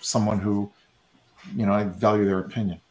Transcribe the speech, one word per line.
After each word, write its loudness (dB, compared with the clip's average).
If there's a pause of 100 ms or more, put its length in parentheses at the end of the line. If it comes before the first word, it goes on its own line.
someone 0
who, -2 (880)
you 0
know, 4
I 2
value 2
their 2
opinion -4 (100)